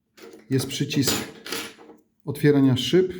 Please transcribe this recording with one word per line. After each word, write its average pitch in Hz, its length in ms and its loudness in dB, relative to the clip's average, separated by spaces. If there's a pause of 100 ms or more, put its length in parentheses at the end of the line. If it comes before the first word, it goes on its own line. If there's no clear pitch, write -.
(500)
jest 131 180 0
przycisk - 460 -2 (1120)
otwierania 139 520 4
szyb, 185 420 2